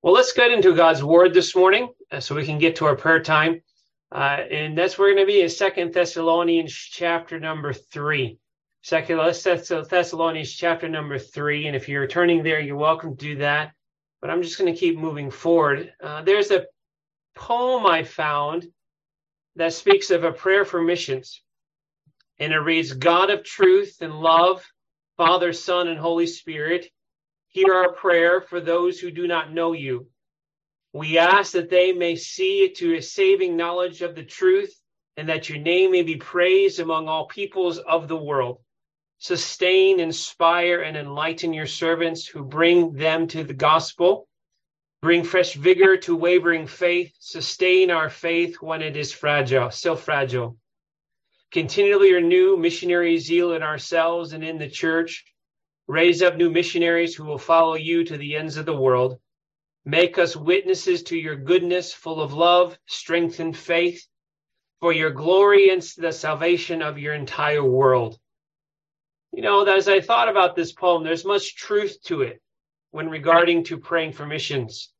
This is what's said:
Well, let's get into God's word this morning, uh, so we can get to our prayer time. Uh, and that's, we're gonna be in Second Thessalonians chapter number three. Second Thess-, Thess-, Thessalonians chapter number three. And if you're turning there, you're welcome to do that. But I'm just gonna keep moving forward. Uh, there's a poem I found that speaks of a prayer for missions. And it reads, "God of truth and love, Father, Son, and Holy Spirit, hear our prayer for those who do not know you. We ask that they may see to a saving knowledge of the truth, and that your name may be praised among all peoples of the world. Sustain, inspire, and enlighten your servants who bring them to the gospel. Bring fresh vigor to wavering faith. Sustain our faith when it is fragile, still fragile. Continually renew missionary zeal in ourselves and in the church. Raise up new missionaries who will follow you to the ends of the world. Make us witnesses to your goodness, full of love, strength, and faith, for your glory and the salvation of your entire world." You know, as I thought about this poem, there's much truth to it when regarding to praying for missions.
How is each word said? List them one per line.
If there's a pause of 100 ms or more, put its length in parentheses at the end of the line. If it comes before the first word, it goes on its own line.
Well,
let's
get
into
God's
word
this
morning, (200)
uh,
so
we
can
get
to
our
prayer
time. (500)
Uh, (120)
and
that's,
we're
gonna
be
in
Second
Thessalonians
chapter
number
three. (420)
Second
Thess-,
Thess-,
Thessalonians
chapter
number
three.
And
if
you're
turning
there,
you're
welcome
to
do
that. (500)
But
I'm
just
gonna
keep
moving
forward. (100)
Uh,
there's
a (720)
poem
I
found (880)
that
speaks
of
a
prayer
for
missions. (960)
And
it
reads,
"God
of
truth
and
love, (540)
Father,
Son,
and
Holy
Spirit, (640)
hear
our
prayer
for
those
who
do
not
know
you. (840)
We
ask
that
they
may
see
to
a
saving
knowledge
of
the
truth, (380)
and
that
your
name
may
be
praised
among
all
peoples
of
the
world. (580)
Sustain,
inspire,
and
enlighten
your
servants
who
bring
them
to
the
gospel. (720)
Bring
fresh
vigor
to
wavering
faith.
Sustain
our
faith
when
it
is
fragile,
still
fragile. (920)
Continually
renew
missionary
zeal
in
ourselves
and
in
the
church. (680)
Raise
up
new
missionaries
who
will
follow
you
to
the
ends
of
the
world. (680)
Make
us
witnesses
to
your
goodness,
full
of
love,
strength,
and
faith, (760)
for
your
glory
and (160)
the
salvation
of
your
entire
world." (1120)
You
know,
as
I
thought
about
this
poem,
there's
much
truth
to
it (480)
when
regarding
to
praying
for
missions.